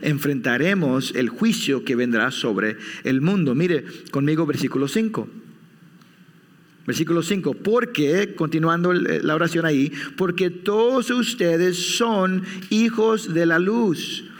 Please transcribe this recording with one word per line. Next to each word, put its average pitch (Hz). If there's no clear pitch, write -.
enfrentaremos 139
el 123
juicio 139
que 135
vendrá 120
sobre 110
el 131
mundo. 160
Mire 160
conmigo 156
versículo 139
cinco. 214
Versículo 160
cinco, 170
porque, 202
continuando 165
el, -
la 156
oración 165
ahí, 147
porque 180
todos 226
ustedes 185
son 190
hijos 220
de 170
la 165
luz 185